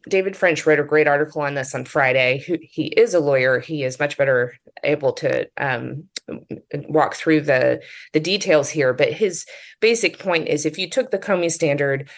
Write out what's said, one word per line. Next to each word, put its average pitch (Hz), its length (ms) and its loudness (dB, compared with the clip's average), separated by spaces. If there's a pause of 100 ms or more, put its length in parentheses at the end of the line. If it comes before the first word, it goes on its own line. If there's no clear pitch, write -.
David 190 260 0
French 165 300 0
wrote 151 140 4
a 143 60 -2
great 151 220 2
article 147 340 0
on 143 120 -4
this 135 220 -6
on 123 100 -8
Friday, 131 640 2
who, 170 140 -2
he - 260 -6
is 220 260 2
a 175 60 4
lawyer, 131 400 2
he 147 240 -6
is 131 160 -6
much 147 180 -2
better 127 380 0 (280)
able 143 300 0
to, 131 440 -2
um, 131 480 -6 (840)
walk 151 260 2
through 156 240 2
the, 131 420 2 (300)
the 156 80 0
details 175 500 2
here. 135 220 2
But 135 220 0
his 190 320 -2 (340)
basic 226 400 2
point 175 300 -2
is, 143 160 -2
if 156 120 -4
you 185 120 -8
took 247 220 -2
the 196 80 0
Comey 180 300 0
standard, 143 680 -2